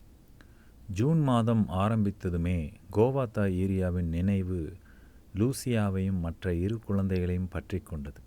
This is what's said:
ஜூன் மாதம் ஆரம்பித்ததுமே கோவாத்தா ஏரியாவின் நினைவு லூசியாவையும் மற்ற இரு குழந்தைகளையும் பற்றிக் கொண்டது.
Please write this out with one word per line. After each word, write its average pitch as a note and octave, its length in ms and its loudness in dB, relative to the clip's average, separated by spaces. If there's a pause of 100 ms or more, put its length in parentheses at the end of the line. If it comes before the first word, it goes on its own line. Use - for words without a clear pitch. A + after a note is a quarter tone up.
(920)
ஜூன் C#3+ 300 2
மாதம் A#2 460 4
ஆரம்பித்ததுமே F2+ 1040 0 (200)
கோவாத்தா A#2 580 2
ஏரியாவின் F2+ 580 0
நினைவு F2+ 640 -2 (640)
லூசியாவையும் G#2 840 0
மற்ற E2+ 340 -2
இரு G2 260 -2
குழந்தைகளையும் F#2 680 0
பற்றிக் F#2 380 -6
கொண்டது. D2 420 -10